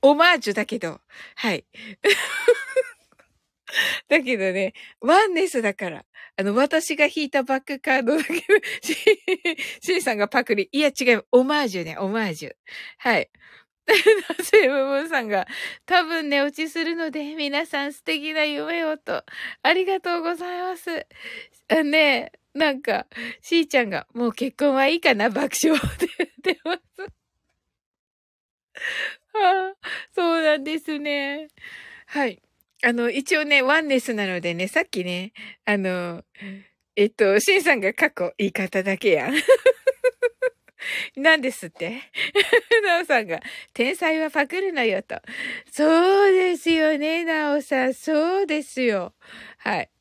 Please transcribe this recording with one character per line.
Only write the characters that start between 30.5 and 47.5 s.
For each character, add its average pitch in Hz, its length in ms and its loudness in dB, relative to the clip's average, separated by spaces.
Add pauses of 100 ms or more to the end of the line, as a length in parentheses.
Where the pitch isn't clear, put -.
ん 269 60 -8
で 302 160 -6
す 311 180 -8
ね。 285 480 -6 (600)
は 285 200 -2
い。 196 160 -8 (420)
あ 240 80 2
の、 240 160 0
一 277 280 -2
応 302 80 0
ね、 285 180 2
ワ 277 180 4
ン 311 80 -4
ネ 262 120 2
ス 240 140 -6
な 208 120 -2
の 180 140 -4
で 175 140 -2
ね、 175 120 -4
さ 302 140 -2
っ 381 60 -2
き 185 180 -6
ね、 180 280 -8 (320)
あ 208 140 0
の、 180 460 -4 (720)
え 208 100 4
っ 220 40 0
と、 202 280 4
シ 392 180 4
ン 381 60 2
さ 294 140 2
ん 220 40 -4
が 190 140 0
過 302 160 0
去、 - 260 -6
言 202 120 0
い - 40 -4
方 190 300 -2
だ 196 140 -2
け 202 160 2
や 151 180 0
ん。 269 40 -2
<laughs> 302 80 0 (1700)
な 311 200 4
ん 302 40 -2
で 262 100 -2
す - 160 -12
っ 165 40 -12
て？ 220 300 -10 (420)
<laughs> 453 420 2
ナ 349 160 2
オ 359 40 -4
さ 269 180 2
ん 208 40 -8
が、 165 140 -6 (340)
「天 269 220 -2
才 320 240 -2
は 311 100 -4
パ 294 160 0
ク 359 140 -6
る 381 120 -4
の 269 120 -2
よ」 202 180 -2
と。 - 180 -12 (520)
そ 359 560 4
う 381 40 6
で 370 240 4
す 330 140 -2
よ 311 280 4
ね、 320 260 -2
ナ 311 300 0